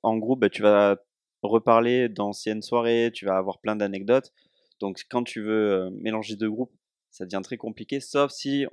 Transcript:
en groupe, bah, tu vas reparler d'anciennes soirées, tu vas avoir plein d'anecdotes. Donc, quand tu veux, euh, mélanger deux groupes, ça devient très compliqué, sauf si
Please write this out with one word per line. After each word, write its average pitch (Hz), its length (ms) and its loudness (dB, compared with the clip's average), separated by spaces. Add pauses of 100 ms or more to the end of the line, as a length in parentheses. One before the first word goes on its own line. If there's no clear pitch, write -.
en 113 140 2
groupe, 120 240 0
bah, 104 80 6
tu - 120 -6
vas 101 360 6 (440)
reparler 117 680 4
d'anciennes 104 520 -6
soirées, 117 520 0
tu - 120 -12
vas 95 120 2
avoir 95 220 -4
plein 107 180 -4
d'anecdotes. 101 560 0 (480)
Donc, 98 280 -8
quand 123 140 -2
tu 117 180 -10
veux, 107 300 0
euh, 92 200 -2
mélanger 107 440 -6
deux 107 160 -2
groupes, 123 220 -6 (380)
ça - 140 -12
devient 95 180 -6
très 120 140 -12
compliqué, 117 440 -10
sauf 143 300 0
si 139 420 -4